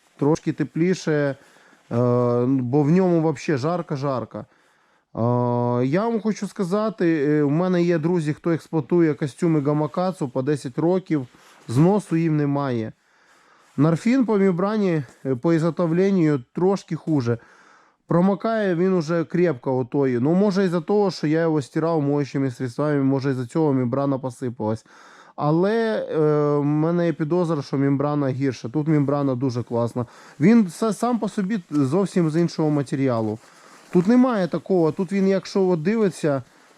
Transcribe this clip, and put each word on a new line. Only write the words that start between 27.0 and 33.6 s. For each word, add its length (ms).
є 60
підозра, 500
що 160
мембрана 500
гірша. 400
Тут 200
мембрана 460
дуже 280
класна. 440
Він 260
са-, 260
сам 260
по 100
собі 320
зовсім 600
з 60
іншого 340
матеріалу. 680